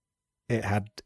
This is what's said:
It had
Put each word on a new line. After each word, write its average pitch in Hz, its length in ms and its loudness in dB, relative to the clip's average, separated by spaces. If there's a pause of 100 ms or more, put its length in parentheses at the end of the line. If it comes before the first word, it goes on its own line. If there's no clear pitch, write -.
(500)
It 113 160 2
had 104 240 0 (180)